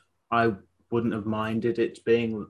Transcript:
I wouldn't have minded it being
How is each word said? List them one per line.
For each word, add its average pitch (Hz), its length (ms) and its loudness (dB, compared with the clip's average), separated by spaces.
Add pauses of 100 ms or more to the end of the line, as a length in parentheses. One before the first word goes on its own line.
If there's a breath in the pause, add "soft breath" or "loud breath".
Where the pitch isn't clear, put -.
(320)
I 117 200 4 (380)
wouldn't 117 240 0
have 104 120 -6
minded 110 540 -2
it - 240 -2
being 113 460 0